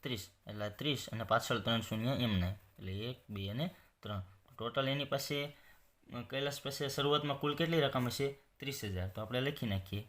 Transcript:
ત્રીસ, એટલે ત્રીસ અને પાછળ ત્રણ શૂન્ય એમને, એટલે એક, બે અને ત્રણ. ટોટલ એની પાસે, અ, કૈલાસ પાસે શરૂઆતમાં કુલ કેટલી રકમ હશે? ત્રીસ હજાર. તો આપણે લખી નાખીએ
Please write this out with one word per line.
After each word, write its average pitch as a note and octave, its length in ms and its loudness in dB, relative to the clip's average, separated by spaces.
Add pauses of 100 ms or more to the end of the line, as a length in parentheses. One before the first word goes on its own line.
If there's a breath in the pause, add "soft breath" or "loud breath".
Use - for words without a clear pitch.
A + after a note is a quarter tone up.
ત્રીસ, B2 240 -4 (220)
એટલે G#2 240 -4
ત્રીસ C3+ 380 0
અને A2+ 160 -4
પાછળ A2 400 4
ત્રણ A#2 180 2
શૂન્ય A2+ 300 0 (120)
એમને, F#2 260 4 (220)
એટલે F#2+ 200 -8 (180)
એક, B2+ 80 -10 (100)
બે G2+ 220 -6
અને C3 160 -2 (340 loud breath)
ત્રણ. G2+ 220 -4 (340)
ટોટલ A#2 320 -2
એની C#3 160 0
પાસે, C#3 340 -2 (680 loud breath)
અ, A#2+ 160 -10
કૈલાસ C#3 380 -2
પાસે C3+ 280 -4
શરૂઆતમાં C#3+ 500 2
કુલ D3 180 2
કેટલી E3 300 6
રકમ B2+ 220 2
હશે? C#3 200 0 (280)
ત્રીસ C3+ 280 -6
હજાર. F#2+ 260 0
તો - 100 -10
આપણે A2+ 200 0
લખી C#3 260 0
નાખીએ G2+ 420 0